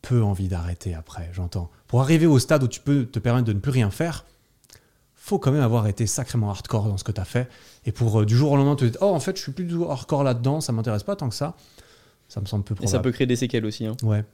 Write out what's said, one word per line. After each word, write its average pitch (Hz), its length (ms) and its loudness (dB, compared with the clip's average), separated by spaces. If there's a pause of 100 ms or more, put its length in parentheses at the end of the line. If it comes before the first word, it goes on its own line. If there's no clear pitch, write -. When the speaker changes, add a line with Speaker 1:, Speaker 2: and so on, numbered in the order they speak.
Speaker 1:
peu 120 220 2
envie 95 240 0
d'arrêter 87 460 -4
après, 82 400 -12
j'entends, 90 360 -6 (240)
pour 120 80 4
arriver 156 240 4
au 147 140 6
stade 143 240 2
où 123 40 0
tu - 120 -6
peux 139 260 0
te 117 140 -6
permettre 120 260 2
de 110 80 0
ne 101 60 -2
plus 98 100 -4
rien 123 220 2
faire, 165 340 -6 (880)
faut - 240 -4
quand 139 140 4
même 147 100 4
avoir 117 240 2
été 104 220 0
sacrément 117 420 -2
hardcore 104 380 -2
dans 101 100 -2
ce 95 60 -8
que - 80 -6
t'as 95 120 -4
fait. 123 240 -2 (380)
Et 113 60 -2
pour, 110 300 2
euh, 104 40 4
du 107 100 4
jour 143 160 4
au 143 60 4
lendemain 139 180 4
te 139 100 2
dire, « 117 160 0
Oh, 202 120 4
en 160 60 0
fait, 185 180 -4
je - 60 -10
suis - 80 -8
plus 180 140 -6
du 170 100 -4
tout 170 100 0
hardcore 143 380 -2
là-dedans, 131 360 0
ça 151 120 -4
m'intéresse 110 320 -2
pas 196 120 -4
tant 147 140 -4
que 107 60 -6
ça », 156 200 -6 (720)
ça - 120 -8
me 98 60 -6
semble 101 160 -4
peu 113 100 -6
Speaker 2:
Et 101 40 -4
Speaker 1:
probable. 101 140 -2
Speaker 2:
ça - 80 2
peut 123 120 0
créer 127 160 0
des 123 80 2
séquelles 120 280 -2
aussi, 110 220 -6
hein. 110 160 -4
Speaker 1:
Ouais. 107 320 2